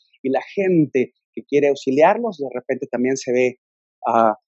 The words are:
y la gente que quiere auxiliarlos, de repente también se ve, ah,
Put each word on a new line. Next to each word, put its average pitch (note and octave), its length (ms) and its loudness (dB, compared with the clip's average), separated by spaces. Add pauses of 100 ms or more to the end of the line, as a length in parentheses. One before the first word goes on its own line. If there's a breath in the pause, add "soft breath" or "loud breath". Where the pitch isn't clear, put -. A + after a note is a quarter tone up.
(220 soft breath)
y C3 80 -4
la C3 120 -2 (120)
gente D#3+ 600 0 (200)
que A#2 120 -14
quiere C#3+ 240 2
auxiliarlos, E3 680 0
de C#3 160 -8
repente B2 320 -8
también B2+ 320 -2
se B2+ 140 -6
ve, B2+ 280 0 (460)
ah, A2+ 320 2 (180)